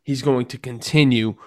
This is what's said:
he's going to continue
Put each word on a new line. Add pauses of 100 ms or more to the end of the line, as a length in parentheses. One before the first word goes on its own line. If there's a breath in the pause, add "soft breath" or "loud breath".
he's
going
to
continue (120 soft breath)